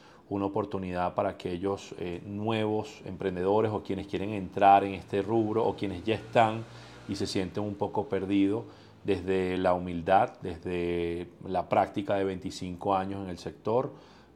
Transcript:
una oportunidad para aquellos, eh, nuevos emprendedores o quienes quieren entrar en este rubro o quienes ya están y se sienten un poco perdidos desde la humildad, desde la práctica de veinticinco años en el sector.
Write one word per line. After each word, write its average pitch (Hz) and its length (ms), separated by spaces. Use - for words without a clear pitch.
una 101 140
oportunidad 95 720
para 101 160
aquellos, 92 680
eh, 87 280
nuevos 107 800
emprendedores 95 680
o 101 100
quienes 95 240
quieren 98 280
entrar 98 500
en 98 80
este 98 300
rubro 110 420
o 101 100
quienes 90 300
ya 107 120
están 113 480
y 98 60
se 98 120
sienten 95 380
un 104 120
poco 101 340
perdidos 98 540
desde 92 520
la 92 160
humildad, 90 720
desde 87 840
la 90 240
práctica 104 460
de 98 80
veinticinco 92 680
años 98 300
en 92 60
el 87 80
sector. 123 560